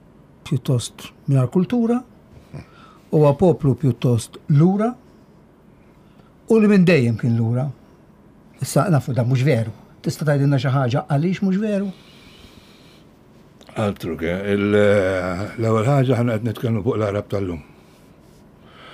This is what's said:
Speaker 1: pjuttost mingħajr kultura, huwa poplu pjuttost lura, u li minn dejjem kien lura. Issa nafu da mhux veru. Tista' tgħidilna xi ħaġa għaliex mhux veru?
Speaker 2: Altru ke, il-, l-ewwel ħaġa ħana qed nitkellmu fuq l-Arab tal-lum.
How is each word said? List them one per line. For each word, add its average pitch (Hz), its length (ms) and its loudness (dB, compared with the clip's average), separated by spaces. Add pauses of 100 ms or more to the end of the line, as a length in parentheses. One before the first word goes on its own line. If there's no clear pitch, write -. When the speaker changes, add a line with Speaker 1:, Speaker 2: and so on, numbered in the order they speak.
(460)
Speaker 1:
pjuttost - 640 -4 (160)
mingħajr 131 260 0
kultura, 233 460 0 (1120)
huwa 147 240 4
poplu 151 400 2
pjuttost 120 640 -2 (180)
lura, 196 320 4 (1600)
u 226 100 4
li 208 120 6
minn 185 180 6
dejjem 120 320 2
kien 117 160 0
lura. 120 300 -2 (960)
Issa - 260 0
nafu 139 240 0
da 117 140 -2
mhux 127 180 0
veru. 113 280 0 (300)
Tista' - 220 -6
tgħidilna 143 340 2
xi 131 140 -2
ħaġa 127 400 -2
għaliex 170 320 -2
mhux 190 160 0
veru? 202 300 -4 (1900)
Speaker 2:
Altru 95 400 -6
ke, 82 120 -4 (200)
il-, 101 220 0 (840)
l-ewwel 113 320 0
ħaġa 131 300 2
ħana 120 180 -2
qed 113 120 -6
nitkellmu 113 360 -4
fuq 113 140 -2
l-Arab 104 340 -4
tal-lum. 92 300 -6 (1300)